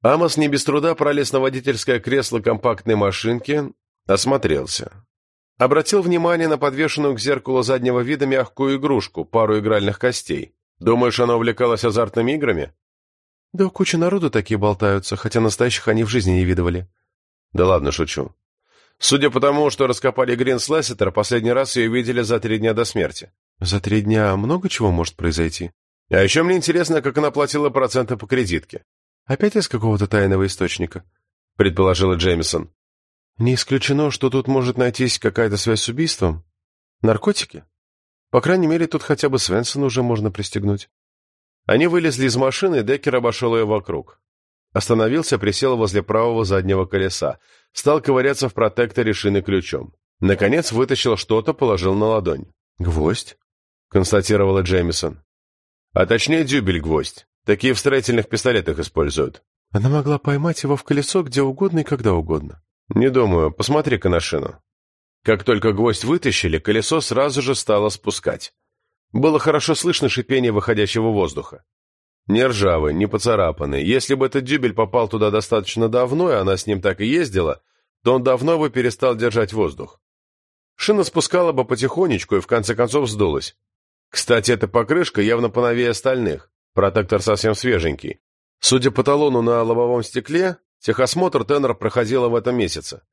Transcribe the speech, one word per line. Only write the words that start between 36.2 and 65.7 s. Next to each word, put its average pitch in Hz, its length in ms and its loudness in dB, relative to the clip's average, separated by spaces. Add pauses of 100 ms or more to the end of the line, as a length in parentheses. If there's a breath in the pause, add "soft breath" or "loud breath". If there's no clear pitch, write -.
Наркотики? 110 640 -2 (680)
По 127 120 2
крайней 175 240 2
мере, 165 200 0
тут 160 160 -4
хотя 147 280 0
бы 131 80 0
Свенсона 120 480 -2
уже 123 160 -2
можно 110 280 -2
пристегнуть». 101 600 -4 (760)
Они 139 220 4
вылезли 160 400 0
из 120 100 0
машины, 135 440 0
и - 20 -2
Деккер 131 340 0
обошёл 120 380 0
её 113 120 2
вокруг. 98 540 -4 (520)
Остановился, 117 680 2
присел 113 380 0
возле 101 260 0
правого 113 420 0
заднего 95 400 2
колеса. 92 540 -2 (340 soft breath)
Стал 147 280 2
ковыряться 135 480 0
в - 60 -8
протекторе 113 580 0
шины 98 300 0
ключом. 90 520 -4 (260)
Наконец 101 500 2
вытащил 123 460 0
что-то, 110 380 -2
положил 95 400 0
на 104 120 0
ладонь. 87 400 -2 (320)
«Гвоздь», 85 580 -2 (520)
констатировала 98 720 2
Джеймисон. 87 600 -2 (720)
«А 92 140 2
точнее 139 380 0
дюбель-гвоздь. 87 840 -2 (180)
Такие 120 300 2
в - 40 -4
строительных 123 500 0
пистолетах 104 500 0
используют». 73 640 -2 (300)
«Она 104 160 0
могла 147 300 0
поймать 147 440 -2
его 143 140 0
в - 80 -10
колесо 147 380 0
где 139 200 -2
угодно 160 380 0
и 147 40 -2
когда 113 300 0
угодно». 80 480 -4 (260)
«Не 123 220 4
думаю. 90 420 2
Посмотри-ка 135 560 0
на 85 120 2
шину». - 400 -6 (640)
Как 107 220 0
только 110 280 2